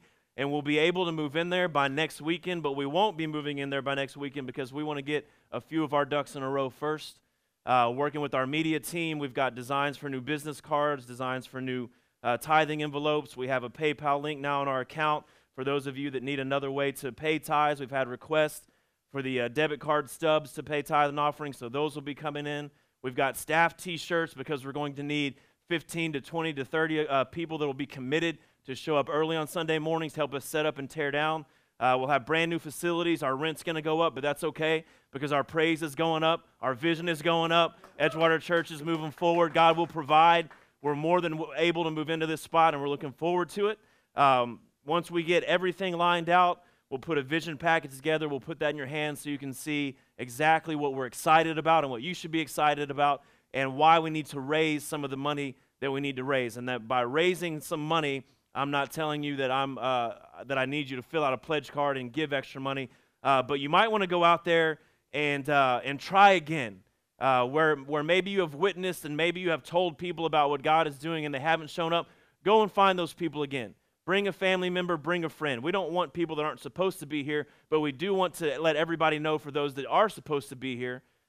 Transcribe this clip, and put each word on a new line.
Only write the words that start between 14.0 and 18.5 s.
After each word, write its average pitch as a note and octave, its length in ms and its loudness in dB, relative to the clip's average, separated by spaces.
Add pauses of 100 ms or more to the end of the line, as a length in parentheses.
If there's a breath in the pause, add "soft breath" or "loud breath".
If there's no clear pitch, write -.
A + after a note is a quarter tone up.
link D3 180 -6
now C#3+ 220 -2
in C#3 80 -2
our C3 100 -2
account D3+ 460 -2 (280 soft breath)
for C3 120 -8
those C#3 200 0
of C3+ 120 -8
you C#3+ 140 -6
that B2+ 120 -4
need C#3 160 -4
another C3+ 320 -2
way C#3 220 -2
to C3+ 180 -8
pay D#3 280 -2
tithes. D3 420 0
We've B2 100 -10
had C3 160 -2
requests D3+ 600 -2 (440)